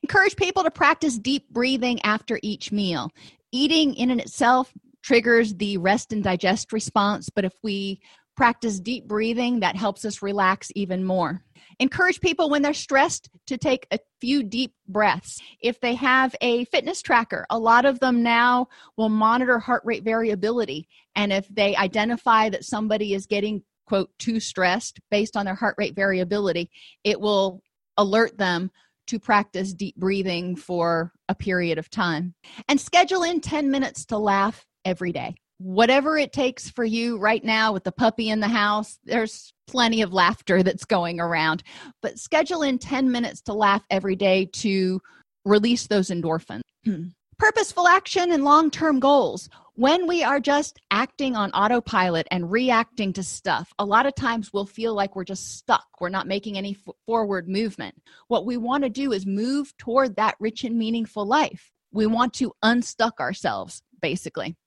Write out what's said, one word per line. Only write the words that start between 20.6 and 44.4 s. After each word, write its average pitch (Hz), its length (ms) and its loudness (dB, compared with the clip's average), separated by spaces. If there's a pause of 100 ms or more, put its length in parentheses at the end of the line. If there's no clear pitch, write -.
And 208 180 0
if 196 160 -2
they 202 280 0
identify 220 720 2
that 196 160 -6
somebody 214 500 -2
is 196 120 -6
getting, 208 360 -2 (240)
quote, 196 320 0
"too 226 220 -2
stressed" 185 580 -2 (120)
based 208 260 0
on 202 80 -2
their 190 100 -4
heart 202 240 -2
rate 196 160 -4
variability, 185 760 0 (340)
it 208 160 0
will 196 420 0 (340)
alert 208 420 2
them 185 340 -2 (340)
to 226 140 -6
practice 196 520 0
deep 185 240 -8
breathing 185 600 -2
for 170 560 -2 (160)
a 196 60 0
period 175 440 0
of 160 100 -10
time. 175 460 -2 (340)
And 277 120 4
schedule 359 420 2
in 339 180 0
ten 302 300 -2
minutes 269 360 -2
to 220 120 -4
laugh 202 480 0 (180)
every 180 280 -2
day. 127 220 -8 (240)
Whatever 247 600 2
it 285 140 -2
takes 254 380 -4
for 247 140 -4
you 233 340 -2
right 214 240 2
now 220 300 2
with 190 100 -4
the 185 80 -4
puppy 226 380 0
in 214 120 0
the 202 80 0
house, 214 560 0
there's - 480 -4 (140)
plenty 226 360 2
of 180 100 -2
laughter 185 500 4
that's 185 220 0
going 175 340 -2
around. 165 460 0 (380)
But - 180 -6
schedule 320 420 0
in 269 160 0
ten 262 320 0
minutes 240 320 -4
to 202 120 -6
laugh 202 360 2
every 190 240 0
day 190 380 2